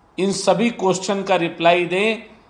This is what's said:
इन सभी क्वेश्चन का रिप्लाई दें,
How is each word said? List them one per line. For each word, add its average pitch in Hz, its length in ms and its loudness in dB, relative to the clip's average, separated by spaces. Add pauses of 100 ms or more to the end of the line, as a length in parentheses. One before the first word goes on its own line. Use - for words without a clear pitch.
(180)
इन 190 160 0
सभी 190 380 0
क्वेश्चन 190 520 -2
का 190 140 0
रिप्लाई 170 480 2
दें, 214 380 -2 (260)